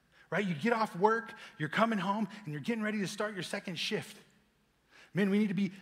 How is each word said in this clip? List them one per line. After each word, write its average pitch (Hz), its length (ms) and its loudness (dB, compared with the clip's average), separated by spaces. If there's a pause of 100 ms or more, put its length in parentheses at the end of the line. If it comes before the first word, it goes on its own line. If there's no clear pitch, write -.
(300)
right? 196 160 0
You 175 100 -2
get 175 160 2
off 220 240 0
work, 220 380 2 (240)
you're 151 120 -2
coming 220 300 4
home, 196 300 0 (160)
and 151 80 -6
you're 147 80 -6
getting 220 220 -2
ready 214 160 0
to 185 80 0
start 214 260 -4
your 180 100 -6
second 202 340 -6
shift. - 400 -4 (960)
Men, 196 160 4
we 196 80 4
need 208 120 4
to - 40 -2
be 196 280 2